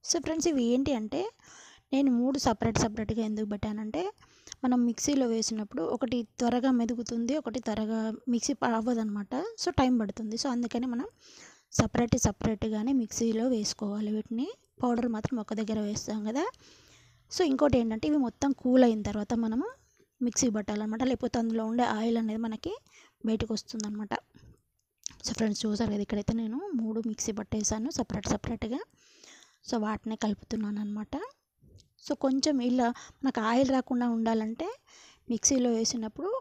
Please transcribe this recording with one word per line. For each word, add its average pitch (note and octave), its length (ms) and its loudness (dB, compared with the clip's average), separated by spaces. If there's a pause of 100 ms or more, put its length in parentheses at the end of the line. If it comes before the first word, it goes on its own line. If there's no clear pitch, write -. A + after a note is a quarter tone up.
So - 160 0
ఫ్రెండ్స్, D#4+ 260 0
ఇవి C4+ 120 2 (100)
ఏంటి C#4 280 2
అంటే A3 200 -4 (720)
నేను C4+ 180 4 (100)
మూడు C4 260 2
సపరేట్ A3+ 380 2
సపరేట్గా G#3+ 440 -2
ఎందుకు G#3+ 240 -2
పెట్టానంటే G#3+ 500 -4 (600)
మనం B3 160 4 (100)
మిక్సీలో C4 440 2
వేసినప్పుడు A3 500 -2 (120)
ఒకటి B3 220 -2 (240)
త్వరగా B3 380 4
మెదుగుతుంది, A#3 640 -2
ఒకటి A#3 260 -6
త్వరగా A3 320 0 (340)
మిక్సీ A#3+ 280 0
ప-, B3 180 2
అవ్వదన్నమాట. A3 540 0 (300)
So F4+ 80 0 (100)
టైమ్ B3+ 220 6
పడుతుంది. G#3+ 400 -4
So C#4+ 120 0
అందుకని A#3+ 400 0
మనం C4+ 120 -2 (720)
సపరేట్ A#3+ 360 2 (100)
సపరేట్గానే A3 680 0 (100)
మిక్సీలో A3+ 440 0 (100)
వేసుకోవాలి G#3 600 -2
వీటిని. A3+ 320 -4 (340)
పౌడర్ A#3+ 340 2
మాత్రం G#3+ 280 -4
ఒక - 160 -6
దగ్గర A3 280 -2
వేస్తాం G#3+ 320 -4 (100)
కదా. C#4 140 0 (880)
So - 160 2
ఇంకోటి C4+ 320 4
ఏంటంటే A3 280 -2
ఇవి D4 180 4
మొత్తం C#4 220 0 (120)
కూల్ B3+ 260 8
అయిన A3 220 0
తర్వాత G#3 240 -2 (100)
మనము A#3+ 240 -2 (580)
మిక్సీ - 300 2
పట్టాలన్నమాట, G#3+ 540 -2
లేకపోతే B3 320 0
అందులో A3+ 280 0
ఉండే A#3+ 140 2 (140)
ఆయిల్ A#3 240 2
అనేది A3 240 -2
మనకి A3+ 260 -6 (560)
బయటకు A3 280 0
వస్తుందన్నమాట. G#3 580 -8 (1120)
So A3+ 120 -4
ఫ్రెండ్స్, G#3+ 260 0
చూసారు G#3+ 300 0
కదా, G3+ 120 -2
ఇక్కడైతే G#3 360 -2
నేను A3+ 160 -4 (220)
మూడు A3 180 -2 (100)
మిక్సీ G#3+ 300 -4
పట్టేసాను A3 500 -4 (100)
సపరేట్ G3+ 340 -4
సపరేట్గా. A#3 480 -4 (880)
So - 60 -2 (100)
వాటినే A3 400 -4
కలుపుతున్నాను G#3 600 -2
అనమాట. G#3 300 -6 (880)
So - 80 -2 (120)
కొంచెం C4+ 320 2 (120)
ఇలా B3 180 4 (360)
మనకు C4 180 0 (100)
ఆయిల్ B3+ 260 4
రాకుండా B3 300 0 (100)
ఉండాలంటే A3+ 520 0 (640)
మిక్సీలో B3 440 2
వేసినప్పుడు A3+ 540 -4 (100)